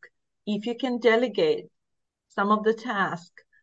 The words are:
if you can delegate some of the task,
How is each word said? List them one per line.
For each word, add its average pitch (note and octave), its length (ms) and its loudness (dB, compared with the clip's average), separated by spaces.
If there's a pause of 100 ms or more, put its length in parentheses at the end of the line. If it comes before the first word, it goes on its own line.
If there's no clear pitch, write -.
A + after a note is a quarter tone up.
(460)
if G#3 200 -4
you A#3+ 80 -4
can B3 240 -4
delegate A3 720 2 (600)
some G3+ 220 -2
of G#3 140 2
the A3 100 2
task, G3 580 -6 (300)